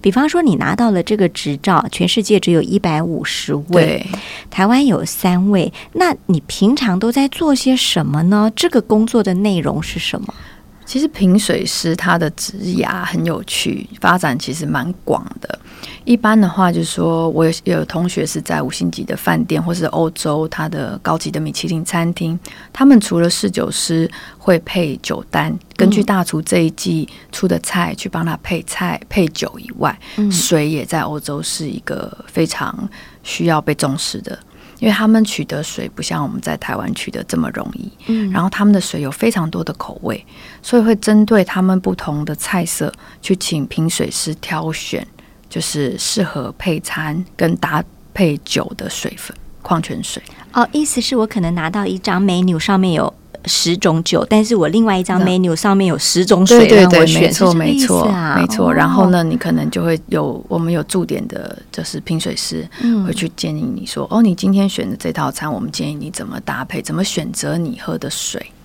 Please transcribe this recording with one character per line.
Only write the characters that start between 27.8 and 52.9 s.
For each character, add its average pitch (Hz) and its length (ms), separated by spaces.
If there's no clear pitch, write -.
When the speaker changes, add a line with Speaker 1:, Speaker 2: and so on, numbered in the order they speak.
Speaker 2:
去 - 140
帮 165 160
他 165 180
配 165 200
菜、 170 400
Speaker 1:
嗯。 - 80
Speaker 2:
配 175 180
酒 - 300
以 - 180
外， - 180
Speaker 1:
嗯。 208 160
Speaker 2:
水 170 340
也 156 200
在 160 160
欧 151 180
洲 147 220
是 160 260
一 - 120
个 - 360
非 165 200
常 - 420
需 - 220
要 160 160
被 151 140
重 139 240
视 - 240
的， - 160
因 226 100
为 208 60
他 220 120
们 220 160
取 185 220
得 147 180
水 - 320
不 - 60
像 160 220
我 139 60
们 - 120
在 160 160
台 - 200
湾 - 180
取 - 160
得 - 140
这 - 120
么 76 160
容 - 220
易。 - 180
Speaker 1:
嗯。 214 240
Speaker 2:
然 185 120
后 185 60
他 202 160
们 208 80
的 190 80
水 165 220
有 135 80
非 220 200
常 180 200
多 175 120
的 - 120
口 - 280
味， - 220
所 - 160
以 226 40
会 220 140
针 214 300
对 208 180
他 - 160
们 185 180
不 185 160
同 147 300
的 156 100
菜 170 300
色 151 260
去 190 160
请 151 300
评 165 220
水 - 220
师 - 260
挑 160 360
选， - 340
就 - 100
是 135 380
适 - 240
合 147 360
配 160 220
餐 156 440
跟 170 200
搭 156 260
配 156 300
酒 - 320
的 - 120
水 - 300
分， - 180
矿 165 200
泉 - 220
水。 - 180
Speaker 1:
哦， 240 200
意 302 120
思 277 160
是 254 160
我 220 100
可 214 140
能 170 140
拿 165 140
到 196 180
一 185 120
张 185 240
menu， 180 360
上 190 200
面 185 140